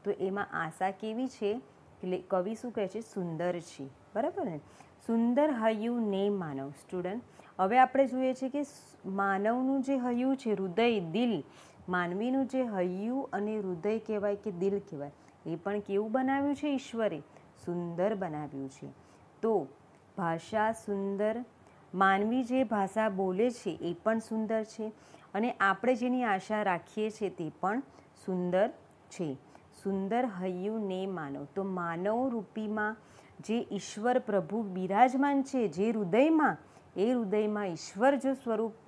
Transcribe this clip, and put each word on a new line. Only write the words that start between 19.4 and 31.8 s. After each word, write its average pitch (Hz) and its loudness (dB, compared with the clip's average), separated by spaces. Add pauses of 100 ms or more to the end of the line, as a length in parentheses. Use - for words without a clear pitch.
તો 208 2 (520)
ભાષા 196 0
સુંદર, 208 -2 (500)
માનવી 202 4
જે 254 2
ભાષા 214 0
બોલે 190 2
છે 175 -6
એ 170 -2
પણ 220 0
સુંદર 220 -2
છે 220 -8 (420)
અને 226 0
આપણે 196 4
જેની 247 0
આશા 214 0
રાખીએ 202 -2
છીએ 208 -4
તે 160 -6
પણ 214 0 (420)
સુંદર 185 2 (420)
છે. 147 -6 (460)
સુંદર 196 0
હૈયું 190 -4
ને 185 -4
માનવ, 143 -6
તો 196 -2
માનવ 185 0